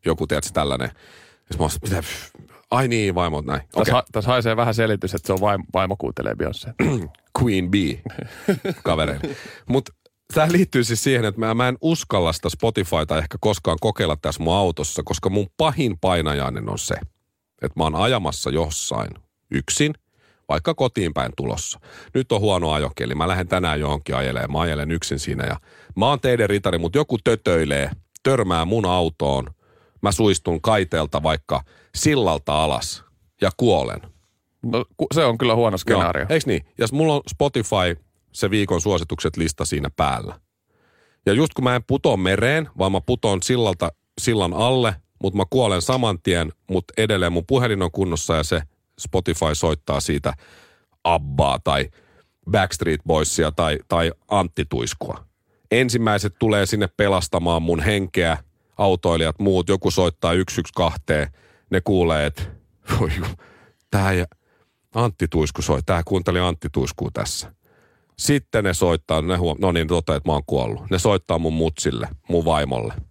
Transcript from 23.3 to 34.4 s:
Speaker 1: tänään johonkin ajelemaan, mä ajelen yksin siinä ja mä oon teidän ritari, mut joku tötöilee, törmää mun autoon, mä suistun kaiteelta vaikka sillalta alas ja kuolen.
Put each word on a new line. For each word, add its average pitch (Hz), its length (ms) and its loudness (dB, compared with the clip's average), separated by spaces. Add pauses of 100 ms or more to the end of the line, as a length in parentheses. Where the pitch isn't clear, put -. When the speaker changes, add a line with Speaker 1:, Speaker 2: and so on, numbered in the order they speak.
Speaker 1:
tänään 87 320 0
johonkin 71 360 -4
ajelemaan, 64 360 -2
mä 71 80 -2
ajelen 78 320 -2
yksin 82 280 -4
siinä 64 260 -6
ja - 140 -6 (360)
mä 101 100 2
oon 139 140 2
teidän 117 300 2
ritari, 98 280 0
mut 85 180 -2
joku 139 280 2
tötöilee, 80 680 2 (320)
törmää 92 420 2
mun 104 200 0
autoon, 76 600 0 (540)
mä 101 100 2
suistun 92 500 2
kaiteelta 80 640 0
vaikka 78 380 -2 (340)
sillalta 82 680 0
alas 69 400 -4 (380)
ja 95 160 4
kuolen. 73 440 2 (600)